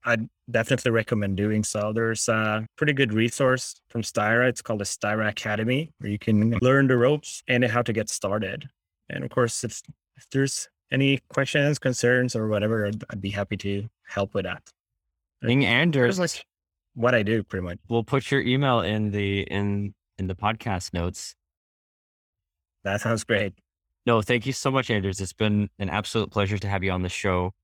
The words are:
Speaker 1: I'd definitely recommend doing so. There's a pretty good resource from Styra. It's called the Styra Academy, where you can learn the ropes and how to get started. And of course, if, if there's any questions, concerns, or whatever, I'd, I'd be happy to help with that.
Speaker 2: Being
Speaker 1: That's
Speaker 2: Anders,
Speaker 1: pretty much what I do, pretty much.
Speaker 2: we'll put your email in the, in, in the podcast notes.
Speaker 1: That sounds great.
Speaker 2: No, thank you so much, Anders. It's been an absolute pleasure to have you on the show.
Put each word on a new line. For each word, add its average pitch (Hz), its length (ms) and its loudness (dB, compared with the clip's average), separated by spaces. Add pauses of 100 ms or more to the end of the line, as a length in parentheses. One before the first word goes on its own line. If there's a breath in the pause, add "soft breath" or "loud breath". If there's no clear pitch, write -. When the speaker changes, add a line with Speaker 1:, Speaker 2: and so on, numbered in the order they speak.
Speaker 1:
I'd 113 240 0 (220)
definitely 120 400 2
recommend 104 460 0
doing 107 280 2
so. 107 300 -2
There's 113 340 -2
a 110 380 0 (100)
pretty 151 160 0
good 135 220 0
resource 127 640 0 (120)
from 117 140 -4
Styra. 113 460 2
It's 120 120 -2
called 110 200 -4
the 101 40 -2
Styra 107 440 -2
Academy, 113 720 -2
where 104 120 -6
you 101 80 -2
can 110 320 4 (100)
learn 135 280 4
the 127 100 4
ropes 147 500 0
and 127 160 2
how 117 180 0
to 117 100 -2
get 107 180 -2
started. 104 580 -4 (400)
And - 160 -6
of 131 60 -8
course, 120 340 0
if, - 160 -8 (360)
if - 140 -20
there's - 380 -2 (220)
any 139 300 0 (100)
questions, 143 480 0
concerns, 123 580 0
or 110 120 -2
whatever, 107 380 0
I'd, 107 240 -4
I'd 101 120 -8
be 98 80 -2
happy 101 280 -4
to 101 300 -4 (180)
help 101 280 -4
with 95 100 -2
that. 90 180 -8 (760)
Speaker 2:
Being 127 200 4
Speaker 1:
That's 107 100 4
Speaker 2:
Anders, 135 460 4
Speaker 1:
pretty 180 40 -2
much - 260 -2 (480)
what 123 200 2
I 110 80 4
do, 107 200 2
pretty 95 220 -6
much. 87 140 -8 (100)
Speaker 2:
we'll 117 160 2
put 135 260 0
your 139 120 2
email 127 380 2
in 107 320 0
the, 98 280 0
in, 101 540 -2 (240)
in 95 80 -4
the 92 80 -4
podcast 104 580 -4
notes. 87 420 -4 (1500)
Speaker 1:
That 98 160 -2
sounds 117 240 -2
great. 101 300 0 (520)
Speaker 2:
No, 117 140 6
thank 117 240 0
you 131 80 -2
so - 180 -2
much, 131 200 0
Anders. 98 320 0
It's 95 100 -6
been 104 460 2
an 101 100 -4
absolute 104 420 -2
pleasure 101 280 0
to 98 100 -4
have 98 160 -2
you 98 80 0
on 90 80 0
the 90 80 -2
show. 90 440 0 (120)